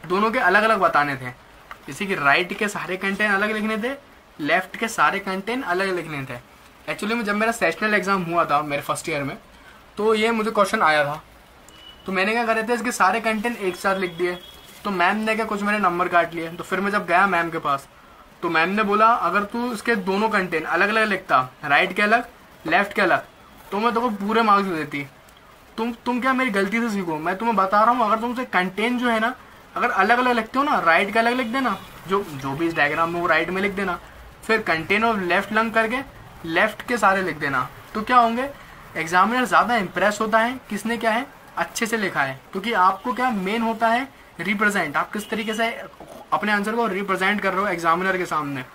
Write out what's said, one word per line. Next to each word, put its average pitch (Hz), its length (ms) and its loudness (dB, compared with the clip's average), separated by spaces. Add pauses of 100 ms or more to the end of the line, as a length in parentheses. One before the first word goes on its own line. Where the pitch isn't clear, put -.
दोनों 202 260 2
के 254 80 -2
अलग 208 240 4
अलग 220 160 4
बताने 147 360 2
थे। 127 140 -12 (580)
जैसे 156 180 -6
कि 190 100 -2
right 160 420 2
के 208 100 -2
सारे 180 300 -6
कंटेन 196 340 -2
अलग 208 200 0
लिखने 214 260 -2
थे, 262 200 -4 (420)
left 165 380 -2
के 226 100 -4
सारे 175 320 0
कंटेन 202 420 -4
अलग 185 340 -2
लिखने 156 300 -6
थे। 123 140 -12 (540)
Actually 214 240 -4
में 226 80 -4
जब 208 100 0
मेरा 226 160 2
stational 214 420 0
exam 190 300 0
हुआ 165 220 2
था 147 160 2
मेरे 143 200 -4
first - 280 -4
year 143 140 -2
में, 139 140 -6 (600)
तो 220 180 4
ये 220 160 2
मुझे 220 200 0
question 208 300 2
आया 151 240 4
था। 147 180 -6 (840)
तो 190 60 -6
मैंने 190 200 0
क्या 233 140 0
करे 220 180 0
थे, 240 100 0
इसके 233 180 -2
सारे 214 300 2
कंटेन 220 340 -2
एक 196 200 -4
साथ 196 200 0
लिख 185 160 -4
दिए। 180 280 -4 (440)
तो 208 80 -4
मैम 185 240 2
ने 220 200 0
क्या, 220 100 -2
कुछ 208 160 -4
मेरे 208 180 0
number 180 280 0
काट 170 260 2
लिए। 165 160 -6
तो 170 140 -12
फिर 185 160 -4
मैं 196 120 -2
जब 196 140 -2
गया 185 220 4
मैम 170 220 0
के 165 80 -6
पास, 147 300 -2 (540)
तो 175 80 -4
मैम 165 200 2
ने 214 140 0
बोला, 208 220 4
"अगर 202 380 4
तू 240 300 -6
इसके 226 220 -2
दोनों 196 340 0
कंटेन 175 340 0
अलग 180 260 0
अलग 214 180 2
लिखता, 165 420 0 (160)
right 160 280 2
के 214 80 0
अलग, 226 260 2 (400)
left 196 260 2
के 214 80 0
अलग, 156 240 2 (460)
तो 196 60 -4
मैं 226 120 2
तेरे 233 120 0
को 247 80 0
पूरे 208 320 0
marks 202 280 4
दे 170 60 -2
देती।" 143 320 -6 (680)
तुम, 233 140 -2
तुम 247 300 -4
क्या 262 120 2
मेरी 254 160 0
गलती 196 300 0
से 233 100 -2
सीखो, 180 280 -2
मैं 175 200 -4
तुम्हें 226 200 0
बता 190 240 4
रहा 226 100 6
हूँ, 247 140 2
अगर 214 160 2
तुमसे 240 240 -4
कंटेन 214 540 -2
जो 240 100 0
है 220 100 2
ना, 233 160 -2 (400)
अगर 240 140 0
अलग 208 280 4
अलग 247 180 2
लिखते 226 240 -2
हो 285 60 2
ना, 269 140 2
right 175 340 2
का 226 60 4
अलग 233 140 2
लिख 247 140 -2
देना, 240 320 -2 (280)
जो, 202 160 0
जो 139 280 -8
भी 165 160 -2
इस 165 60 -2
diagram 156 400 2
में 175 80 -2
वो 175 60 0
right 160 220 2
में 185 120 -2
लिख 202 100 -2
देना, 185 280 -4 (480)
फिर 214 220 2
content 165 340 0
of 202 260 2
left 196 240 0
lung 226 200 0
करके 226 240 0 (480)
left 185 360 0
के 247 160 -4
सारे 196 240 4
लिख 160 160 -4
देना। 139 320 -2 (240)
तो 214 80 -4
क्या 247 160 4
होंगे, 240 320 4 (480)
Examiner 196 480 2
ज़्यादा 185 300 2
impress 202 460 0
होता 220 180 2
है 254 200 0 (100)
किसने 220 280 -4
क्या 220 140 0
है, 247 160 -2 (300)
अच्छे - 280 -4
से 220 120 -2
लिखा 165 260 -2
है, 131 180 -4 (100)
क्योंकि 196 220 -4
आपको 220 400 2
क्या 247 160 0
main 208 320 -2
होता 226 260 0
है 247 200 2 (320)
represent, 196 580 0
आप - 140 -2
किस 208 180 -8
तरीके 220 240 -4
से 233 300 -4 (500)
अपने 202 180 0
answer 208 240 0
को 233 120 2
represent 190 540 0
कर 190 120 0
रहे 190 80 0
हो 208 60 0
एग्जामिनर 175 500 0
के 180 80 -2
सामने। 143 500 -4